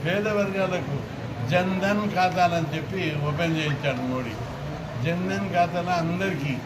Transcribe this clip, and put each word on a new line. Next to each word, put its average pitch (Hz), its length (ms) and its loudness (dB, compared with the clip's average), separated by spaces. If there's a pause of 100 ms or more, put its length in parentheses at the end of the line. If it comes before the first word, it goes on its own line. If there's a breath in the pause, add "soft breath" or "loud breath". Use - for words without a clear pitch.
పేద 202 220 2 (120)
వర్గాలకు 185 580 0 (560)
జన్ధన్ 190 520 2 (120)
ఖాతాలని 170 600 4
చెప్పి 185 260 -4 (260)
ఓపెన్ 160 300 0
చేయించాడు 139 440 0 (100)
మోడీ. 120 220 -4 (720)
జన్ధన్ 185 500 0
ఖాతాలో 175 400 2 (100)
అందరికీ 165 500 0 (120)